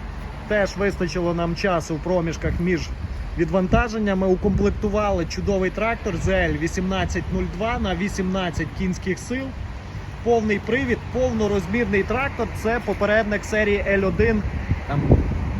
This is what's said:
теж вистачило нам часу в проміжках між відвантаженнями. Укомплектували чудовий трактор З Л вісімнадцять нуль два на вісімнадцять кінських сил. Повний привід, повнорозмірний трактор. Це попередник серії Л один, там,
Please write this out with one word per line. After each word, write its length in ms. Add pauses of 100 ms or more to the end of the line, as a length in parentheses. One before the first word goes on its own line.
(480)
теж 300
вистачило 560
нам 220
часу 400
в 40
проміжках 600
між 220 (560)
відвантаженнями. 880
Укомплектували 960
чудовий 440
трактор 480
З 100
Л 240
вісімнадцять 840
нуль 100 (140)
два 220
на 160
вісімнадцять 720 (100)
кінських 420
сил. 260 (800)
Повний 360
привід, 380 (160)
повнорозмірний 920
трактор. 440 (160)
Це 220
попередник 600
серії 420
Л 180
один, 380 (440)
там, 140 (580)